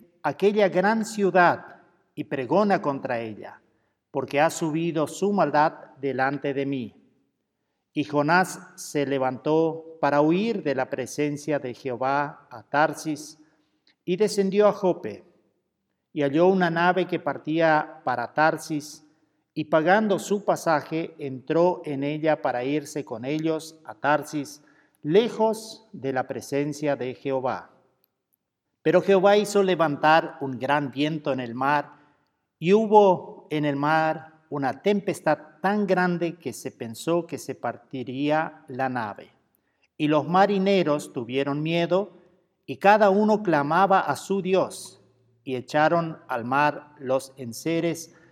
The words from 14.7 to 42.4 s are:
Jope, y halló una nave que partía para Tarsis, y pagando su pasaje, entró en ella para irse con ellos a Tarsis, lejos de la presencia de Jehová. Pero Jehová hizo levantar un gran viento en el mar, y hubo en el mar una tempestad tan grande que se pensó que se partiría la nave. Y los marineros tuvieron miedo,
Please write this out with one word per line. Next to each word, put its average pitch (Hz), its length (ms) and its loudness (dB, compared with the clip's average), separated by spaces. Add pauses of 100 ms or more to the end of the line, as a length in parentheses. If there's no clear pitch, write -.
Jope, 165 520 -2 (880)
y 151 80 -2
halló 143 240 4
una 185 240 4
nave 180 380 2
que 170 120 -4
partía 151 840 0
para 120 280 -2
Tarsis, 156 720 -2 (520)
y 151 100 -6
pagando 180 540 4
su 202 260 -4
pasaje, 160 720 -2
entró 156 640 0
en 143 200 -6
ella 151 400 0
para 131 200 -2
irse 143 400 -4
con 120 220 -10
ellos 156 600 -4
a 113 100 -16
Tarsis, 147 640 -2 (400)
lejos 220 920 0
de 135 220 -6
la 127 140 -2
presencia 143 680 -4
de 123 200 -6
Jehová. 131 560 -4 (1120)
Pero 160 180 4
Jehová 196 360 4
hizo 202 260 0
levantar 160 800 2
un 131 180 -8
gran 135 320 -2
viento 151 420 -2
en 131 60 -2
el 117 160 -8
mar, 143 400 -2 (640)
y 175 140 2
hubo 208 760 4
en 151 160 -2
el 139 120 0
mar 160 720 0
una 139 320 -4
tempestad 185 560 0 (200)
tan 202 280 0
grande 175 500 0
que 120 160 -10
se - 180 -12
pensó 165 540 -4
que 143 140 -10
se 127 160 -10
partiría 139 1120 -4
la 127 220 -6
nave. 113 440 -8 (640)
Y 151 100 0
los 147 180 2
marineros 190 840 2
tuvieron 139 520 -4
miedo, 170 480 0 (560)